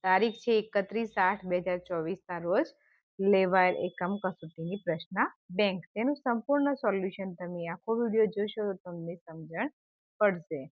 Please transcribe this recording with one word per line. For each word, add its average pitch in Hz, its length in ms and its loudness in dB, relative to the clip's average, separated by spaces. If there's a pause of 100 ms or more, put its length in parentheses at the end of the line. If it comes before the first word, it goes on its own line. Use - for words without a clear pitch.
તારીખ 196 380 4
છે 233 220 4
એકત્રીસ 214 500 -2 (140)
આઠ 202 240 -2
બે 180 160 2
હજાર 180 180 -2
ચોવીસના 170 640 -6
રોજ 226 260 2 (460)
લેવાયેલ 190 680 4
એકમ 180 380 -4
કસોટીની 170 580 -6
પ્રશ્ન 175 400 -2 (380)
બેંક. 190 320 0
તેનું 269 260 -2
સંપૂર્ણ 277 640 0
સોલ્યુશન 196 560 0
તમે 175 320 -6
આખો 226 300 -4
વીડિયો 220 340 2
જોશો 208 340 -2
તો 190 140 -4
તમને 170 400 -8
સમજણ 165 520 -8 (460)
પડશે. 170 420 0 (140)